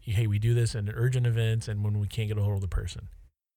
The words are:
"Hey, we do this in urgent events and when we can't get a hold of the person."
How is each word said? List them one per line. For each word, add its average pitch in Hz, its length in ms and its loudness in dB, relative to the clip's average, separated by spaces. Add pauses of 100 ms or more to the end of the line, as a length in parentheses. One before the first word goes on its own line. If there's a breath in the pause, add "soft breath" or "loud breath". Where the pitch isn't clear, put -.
"Hey, 113 240 0
we 104 120 2
do 117 140 2
this 117 220 2
in 104 160 -4
urgent 123 360 0
events 113 420 0
and 104 140 -2
when 104 160 0
we 104 80 0
can't 107 220 -4
get 104 80 -2
a 104 60 2
hold 101 140 2
of 98 40 -2
the 95 80 -2
person." 95 400 -4 (480)